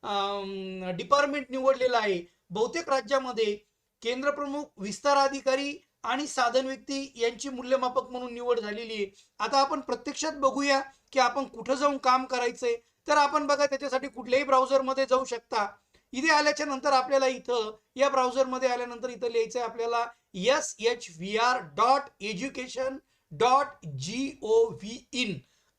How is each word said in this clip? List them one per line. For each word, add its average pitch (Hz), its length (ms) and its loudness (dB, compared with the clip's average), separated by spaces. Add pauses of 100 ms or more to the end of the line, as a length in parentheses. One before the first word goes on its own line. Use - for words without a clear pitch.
अम, 196 920 -4
डिपार्टमेंट 277 540 2
निवडलेलं 254 480 2
आहे. 196 240 0 (280)
बहुतेक 240 400 -2
राज्यामध्ये 240 680 0 (420)
केंद्र 254 300 -2
प्रमुख, 285 320 -4 (140)
विस्तार 214 400 0
अधिकारी 277 600 0 (260)
आणि 262 240 -2
साधन 254 380 2
व्यक्ती 269 500 -6
यांची 233 340 -2
मूल्यमापक 254 600 -2
म्हणून 247 240 -8
निवड 240 260 0
झालेली 220 340 -6
आहे. 196 220 -6 (240)
आता 247 200 0
आपण 277 200 2
प्रत्यक्षात 285 560 -6
बघूया 277 460 2 (300)
की 269 80 0
आपण 254 240 2
कुठं 247 300 -4
जाऊन 277 240 2
काम 262 280 2
करायचंय. 247 500 -2 (320)
तर 294 100 4
आपण 294 300 4
बघा, 285 180 4
त्याच्यासाठी 269 420 -2
कुठल्याही 254 380 0
ब्राउझरमध्ये 262 640 4
जाऊ 262 160 2
शकता. 226 500 -4 (360)
इथे 262 180 0
आल्याच्या 294 360 4
नंतर 277 280 0
आपल्याला 262 340 4
इथं 240 500 -4 (180)
या 269 140 4
ब्राउझरमध्ये 254 600 0
आल्यानंतर 240 400 -6
इथं 240 180 -6
लिहायचं 226 320 -2
आहे 226 100 -4
आपल्याला 233 380 -2 (260)
एस 233 460 0
एच 240 280 -2 (100)
व्ही 196 200 -4
आर 247 240 2
डॉट 220 400 2 (180)
एज्युकेशन 254 800 -6 (340)
डॉट 247 340 4 (340)
जी 233 420 -6
ओ 226 280 4
व्ही 214 420 -12
इन 214 280 -2 (400)